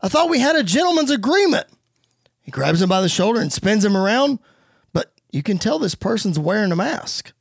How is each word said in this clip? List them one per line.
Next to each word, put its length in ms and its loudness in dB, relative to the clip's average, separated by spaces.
I 60 -2
thought 220 2
we 100 2
had 160 2
a 60 2
gentleman's 480 2
agreement. 560 2
He 100 -20
grabs 300 0
him 80 2
by 120 2
the 80 2
shoulder 320 0
and 120 -4
spins 320 0
him 120 2
around, 420 0
but 200 -4
you 100 -4
can 160 -2
tell 200 -2
this 160 -2
person's 440 -2
wearing 340 0
a 40 0
mask. 640 -6